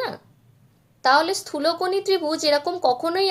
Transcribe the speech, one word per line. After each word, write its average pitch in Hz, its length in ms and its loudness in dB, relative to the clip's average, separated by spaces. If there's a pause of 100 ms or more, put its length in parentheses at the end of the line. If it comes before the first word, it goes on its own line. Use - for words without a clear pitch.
না? 480 80 -4 (960)
তাহলে 311 360 4
স্থূলকোণী 339 680 -2
ত্রিভুজ 320 420 0
এরকম 294 260 0 (140)
কখনোই 339 420 0